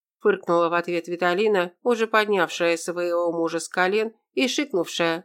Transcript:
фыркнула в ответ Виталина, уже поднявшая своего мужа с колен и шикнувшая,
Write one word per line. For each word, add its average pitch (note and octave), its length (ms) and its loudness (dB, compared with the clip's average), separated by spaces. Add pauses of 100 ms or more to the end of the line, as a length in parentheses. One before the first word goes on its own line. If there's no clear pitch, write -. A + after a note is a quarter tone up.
(200)
фыркнула F3+ 480 2
в E3+ 60 0
ответ F3 340 -2
Виталина, F3+ 640 0 (100)
уже A3+ 240 0
поднявшая F#3+ 720 2
своего F3 560 -2
мужа E3 260 -2
с D#3+ 120 -6
колен G#3 420 0 (220)
и C4 140 2
шикнувшая, F3 760 -2